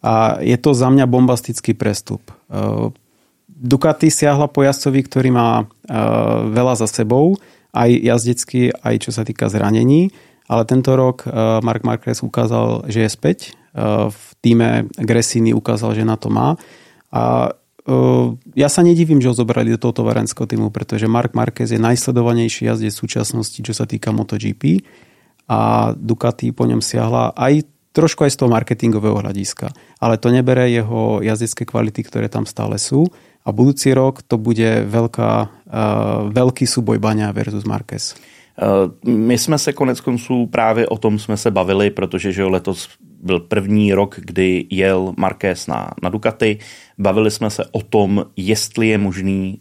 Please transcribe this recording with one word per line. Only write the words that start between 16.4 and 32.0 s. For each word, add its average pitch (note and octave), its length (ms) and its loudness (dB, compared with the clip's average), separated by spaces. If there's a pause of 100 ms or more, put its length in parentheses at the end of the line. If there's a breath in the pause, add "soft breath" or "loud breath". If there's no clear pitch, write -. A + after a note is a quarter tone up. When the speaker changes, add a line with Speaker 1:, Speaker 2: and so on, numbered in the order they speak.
Speaker 1:
a, A#2+ 440 0 (340)
eh, B2+ 360 4 (300)
ja C#3+ 140 2
sa E3+ 160 4
nedivím, E3 320 4
že B2+ 100 4
ho B2 60 2
zobrali A2+ 400 0
do A2+ 80 -4
toho A#2+ 160 -2
továrenského A2 480 -2
týmu, A2 240 -2
pretože G#2+ 400 -4
Marc A#2 240 0
Marquez A#2 400 -2
je A2 80 0
najsledovanejší A#2 880 0
jazdec A2 240 -2
v - 80 -10
súčasnosti, A2+ 640 -6
čo A2+ 80 -6
sa A2 160 -4
týka A2 240 -4
Moto G#2+ 240 -4
G G#2+ 160 -4
P, E3+ 320 0 (640 soft breath)
a A2+ 480 2
Ducati A#2 560 -2
po A#2+ 160 0
ňom A#2 120 0
siahla A#2 520 -2
aj D3 320 2 (240)
trošku D#3+ 320 0
aj C#3+ 100 4
z - 60 -8
toho B2 160 2
marketingového A2 640 0
hľadiska. G2+ 560 -8 (240 soft breath)
Ale A#2 240 0
to B2 80 2
nebere B2+ 400 4
jeho A2 560 0
jazdecké A2 400 -4
kvality, A2 400 -4